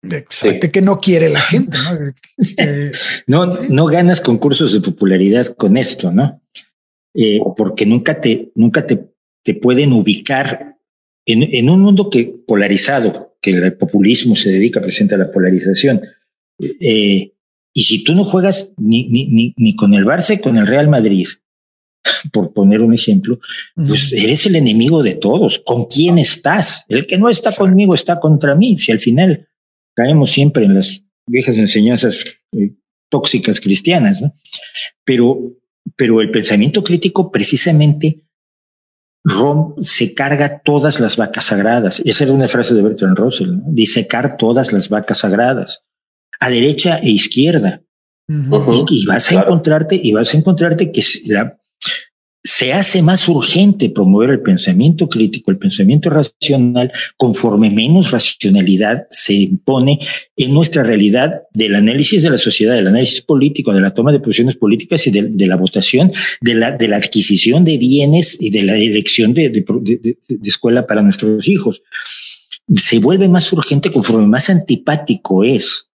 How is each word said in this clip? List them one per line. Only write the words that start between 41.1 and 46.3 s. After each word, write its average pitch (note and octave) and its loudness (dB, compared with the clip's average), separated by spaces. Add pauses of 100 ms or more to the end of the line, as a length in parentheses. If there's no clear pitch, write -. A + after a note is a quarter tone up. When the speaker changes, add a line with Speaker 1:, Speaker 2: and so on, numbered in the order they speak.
Speaker 3:
vacas A2+ -4
sagradas. A2 0
Esa - -2
era C3+ 0
una C3+ 2
frase A#2+ 0
de G#2 2
Bertrand G2 0
Russell, G2+ -2
¿no? F#2 -4
Disecar A#2+ -2
todas A#2+ 0
las G2 -2
vacas G#2+ -4
sagradas, A2 -2 (580)